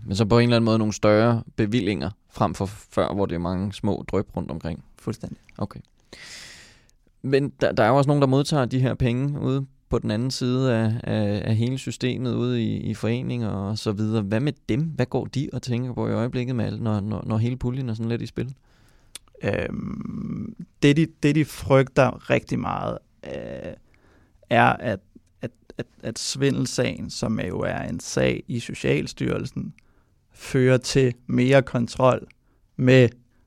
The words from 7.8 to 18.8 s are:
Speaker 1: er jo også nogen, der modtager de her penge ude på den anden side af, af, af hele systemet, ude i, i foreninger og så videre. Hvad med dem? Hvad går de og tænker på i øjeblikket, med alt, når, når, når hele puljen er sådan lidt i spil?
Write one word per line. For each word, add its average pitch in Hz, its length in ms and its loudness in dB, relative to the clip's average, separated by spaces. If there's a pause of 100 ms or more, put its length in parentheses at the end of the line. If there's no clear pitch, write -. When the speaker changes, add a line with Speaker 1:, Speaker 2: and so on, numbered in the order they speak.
Speaker 1:
er 107 60 6
jo 127 80 6
også 139 120 4
nogen, 147 120 4
der 143 80 4
modtager 139 360 2
de 127 160 0
her 127 140 2
penge 131 460 0
ude 131 260 -2 (220)
på 123 100 0
den 110 120 -2
anden 113 200 0
side 127 440 0
af, 110 180 2 (120)
af, 104 400 -2
af 110 120 2
hele 120 220 0
systemet, 120 560 -4
ude 120 280 0
i, 107 140 -2
i 104 180 -4
foreninger 120 540 -4
og 98 300 -4
så - 140 -2
videre. 110 300 0
Hvad 104 180 0
med 143 120 0 (160)
dem? 123 140 0
Hvad 147 240 -2
går 123 180 -4
de 127 280 -4
og - 100 -8
tænker 123 320 -4
på 110 140 -4
i 110 40 -2
øjeblikket, 123 440 -2
med 113 80 0
alt, 107 180 -6
når, 107 180 0
når, 101 260 -6
når 110 120 -2
hele 120 180 0
puljen 127 320 -4
er 113 60 -4
sådan 113 140 -6
lidt 117 140 -2
i 117 40 -10
spil? 120 280 -6 (880)